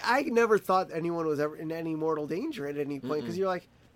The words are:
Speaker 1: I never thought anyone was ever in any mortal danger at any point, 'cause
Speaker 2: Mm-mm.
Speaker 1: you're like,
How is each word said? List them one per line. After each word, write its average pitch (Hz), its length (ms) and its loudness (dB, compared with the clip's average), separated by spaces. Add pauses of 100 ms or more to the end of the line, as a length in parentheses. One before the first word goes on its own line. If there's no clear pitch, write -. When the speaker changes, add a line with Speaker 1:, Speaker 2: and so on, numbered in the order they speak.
Speaker 1:
I 254 200 4
never 226 340 4
thought 185 360 2
anyone 170 340 -2
was 147 120 2
ever 151 160 0
in 160 160 -6
any 165 240 -2
mortal 156 320 0
danger 180 400 -4
at 147 100 -4
any 143 220 -4
point, 139 260 -4
'cause 170 100 -6
Speaker 2:
Mm-mm. - 40 -4
Speaker 1:
you're 190 80 0
like, 180 200 -4 (280)